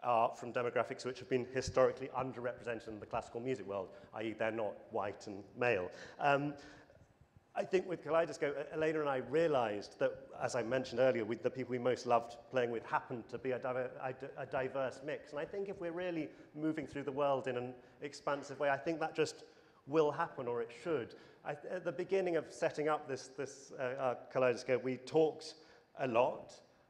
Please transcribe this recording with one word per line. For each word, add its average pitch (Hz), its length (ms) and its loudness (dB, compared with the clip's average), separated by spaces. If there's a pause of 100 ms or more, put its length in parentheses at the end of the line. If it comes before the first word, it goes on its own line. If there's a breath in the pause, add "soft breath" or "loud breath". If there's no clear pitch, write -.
are 120 320 4
from 117 160 -8
demographics 120 540 0
which 123 140 -4
have - 100 -14
been 123 240 4
historically 131 640 4
underrepresented 120 720 -4
in 107 120 -10
the 104 60 -10
classical 117 340 -4
music 120 280 -4
world, 98 220 -2 (240 loud breath)
i 110 100 -4
e 110 140 -2
they're 110 140 2
not 110 220 -2 (180)
white 104 360 -2
and 101 160 -8 (140)
male. 113 320 4 (300 loud breath)
Um, 143 340 4 (1000 loud breath)
I - 80 -2
think 185 240 2
with 165 160 -6
Kaleidoscope, 147 560 2
E-, 147 140 -6
Elena 160 260 2
and 147 100 2
I 131 80 2 (120)
realized 123 680 2
that, - 120 4 (300)
as 131 140 -2
I 120 80 2
mentioned 123 360 0
earlier, 127 240 6
we, 113 120 -2
the 120 140 0
people 127 220 -6
we 127 80 0
most 120 260 0
loved 117 300 2 (160)
playing 123 200 2
with 113 140 -4
happened 120 440 -2
to 120 80 -10
be 131 140 -2
a 120 80 0
diver-, 127 320 -2 (120)
a 131 100 -4
d-, 131 140 -10 (100)
a 143 80 -6
diverse 131 600 -2
mix. 143 260 -8
And 143 80 -6
I 160 60 -4
think 196 240 -6
if 185 100 -8
we're 170 120 -4
really 170 380 -4 (260 loud breath)
moving 151 300 -2
through 139 180 -6
the 139 80 -4
world 139 360 2
in 123 100 -2
an 123 160 -4 (280 loud breath)
expansive 139 580 -6
way, 147 100 4
I 139 80 4
think 160 220 -2
that 156 160 -2
just - 280 0 (420 loud breath)
will 147 260 6
happen, 143 360 -2
or 120 140 0
it 113 80 -4 (140)
should. 143 320 -2 (300 loud breath)
I, - 60 -4 (200)
at 175 140 -4
the 170 80 -2
beginning 180 420 2
of 147 140 2
setting 151 400 0
up 151 180 0
this, 131 300 -6
this, - 420 -8
uh, 139 40 -2
uh, 127 320 0 (180)
Kaleidoscope, 123 500 4
we 127 140 -2
talked - 560 2 (460 loud breath)
a 135 80 0
lot, 123 440 2 (380 soft breath)